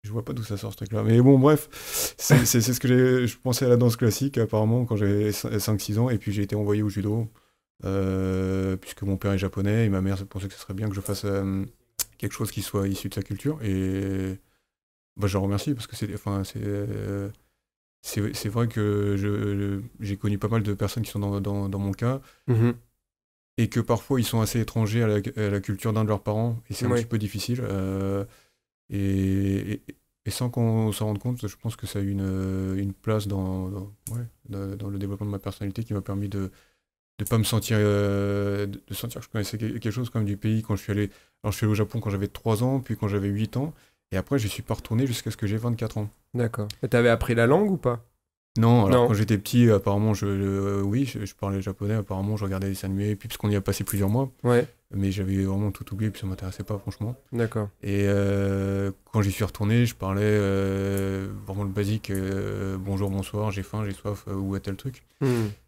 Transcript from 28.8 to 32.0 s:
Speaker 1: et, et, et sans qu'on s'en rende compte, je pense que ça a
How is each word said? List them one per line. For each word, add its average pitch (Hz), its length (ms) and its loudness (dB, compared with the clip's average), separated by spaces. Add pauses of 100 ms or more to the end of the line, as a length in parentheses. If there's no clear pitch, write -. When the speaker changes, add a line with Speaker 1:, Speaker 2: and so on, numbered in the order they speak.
Speaker 1:
et, 98 840 0
et, - 100 -8 (420)
et 107 60 -4
sans 127 180 -4
qu'on 113 440 2
s'en 107 140 -4
rende 107 120 -2
compte, 123 280 -6
je 101 100 -8
pense 117 200 -8
que 107 100 -12
ça - 120 -6
a 98 40 -2